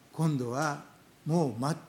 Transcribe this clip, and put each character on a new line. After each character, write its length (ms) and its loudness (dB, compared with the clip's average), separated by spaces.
今 260 2
度 120 -2
は 340 -2
も 220 4
う 280 -2